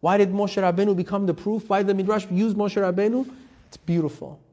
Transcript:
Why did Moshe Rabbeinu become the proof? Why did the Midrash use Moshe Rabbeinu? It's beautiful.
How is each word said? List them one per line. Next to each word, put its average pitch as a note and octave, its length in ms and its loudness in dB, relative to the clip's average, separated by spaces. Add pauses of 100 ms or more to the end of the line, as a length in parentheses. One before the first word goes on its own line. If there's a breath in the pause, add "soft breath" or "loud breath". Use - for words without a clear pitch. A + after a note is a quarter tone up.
Why F#3 160 2
did G3 160 4
Moshe G3 280 -2
Rabbeinu F#3+ 340 2
become G3 300 -2
the F3 80 2
proof? G#3 360 -4
Why G3 100 2
did G3+ 80 0
the G3+ 80 2
Midrash F#3+ 340 -2
use G3+ 240 2
Moshe G#3 260 -2
Rabbeinu? G#3 480 0 (400 loud breath)
It's - 100 -20
beautiful. D3+ 640 -4 (140)